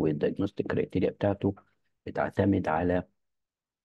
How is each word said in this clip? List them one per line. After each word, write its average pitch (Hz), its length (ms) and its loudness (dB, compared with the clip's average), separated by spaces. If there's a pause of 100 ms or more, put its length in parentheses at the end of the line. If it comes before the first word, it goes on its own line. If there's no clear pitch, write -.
والديagnostic 82 720 -2
criteria - 360 0
بتاعته 101 440 0 (520)
بتعتمد 95 600 0
على 87 340 0 (840)